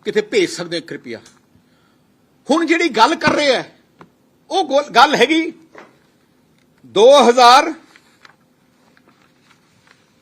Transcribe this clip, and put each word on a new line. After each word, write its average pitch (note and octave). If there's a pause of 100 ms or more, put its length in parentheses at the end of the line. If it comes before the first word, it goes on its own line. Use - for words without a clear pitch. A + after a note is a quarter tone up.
ਕਿਤੇ G#3
ਭੇਜ G#3
ਸਕਦੇ E3+
ਇੱਕ -
ਰੁਪਇਆ। A#2 (1300)
ਹੁਣ E4
ਜਿਹੜੀ E4+
ਗੱਲ A#3+
ਕਰ D4+
ਰਹੇ C#4
ਆ, E3 (840)
ਉਹ F4+
ਗੋਲ-, C#4+
ਗੱਲ G3+
ਹੈਗੀ D#4+ (1300)
ਦੋ A#3
ਹਜ਼ਾਰ, B3+ (2500)